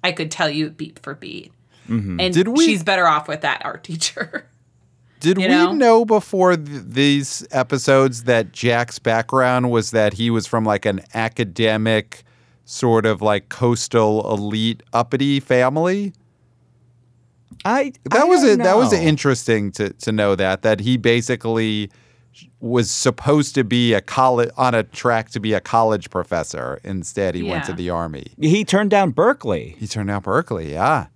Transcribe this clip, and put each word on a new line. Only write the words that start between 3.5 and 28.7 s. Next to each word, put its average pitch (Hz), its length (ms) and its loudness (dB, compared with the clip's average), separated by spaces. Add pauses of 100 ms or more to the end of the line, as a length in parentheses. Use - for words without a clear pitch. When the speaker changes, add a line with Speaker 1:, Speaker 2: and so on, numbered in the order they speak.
Speaker 1:
art - 180 -10
teacher. - 640 -8 (360)
<laughs> - 380 -20
Speaker 3:
Did 175 180 2
Speaker 1:
You 185 60 0
Speaker 3:
we 240 100 4
Speaker 1:
know? 349 180 2
Speaker 3:
know 240 320 4
before 190 520 2
th-, 143 300 -10
these 139 640 0
episodes 131 760 2
that 113 280 2
Jack's 120 460 -2
background 123 720 0
was 113 200 0
that 107 220 2
he 113 180 -2
was 113 160 0
from, 110 200 -2
like, 104 200 0
an 95 140 -2 (140)
academic 110 1080 -2 (440)
sort 113 400 0
of, 104 160 0
like, 104 260 0
coastal 113 840 0
elite 110 500 -4 (100)
uppity 135 480 0
family? 156 720 0 (1500)
Speaker 2:
I, 262 280 -2 (120)
Speaker 3:
That 220 160 2
Speaker 2:
I 294 40 6
Speaker 3:
was 349 180 6
Speaker 2:
don't 233 180 6
Speaker 3:
a, 233 40 -2
that 185 120 6
was 233 160 4
Speaker 2:
know. 185 60 2
Speaker 3:
interesting 127 720 0
to, 101 220 -4
to - 180 -6
know 104 240 2
that, 95 260 0
that 110 180 2
he 123 160 0
basically 113 920 0 (720)
was 120 300 0
supposed 143 680 0
to 131 80 0
be 120 300 0
a 98 60 2
colle-, 123 560 0
on 127 180 0
a 110 100 0
track 117 460 -2
to 117 100 -8
be 107 140 -2
a 92 60 0
college 110 500 0
professor. 80 720 -6
Instead, 95 500 -6
he 87 80 -6
went 139 220 -6
to 98 80 -10
Speaker 1:
Yeah. 85 40 -10
Speaker 3:
the 87 140 -6
Army. 85 360 -6 (120)
Speaker 2:
He 175 260 2
turned 202 260 0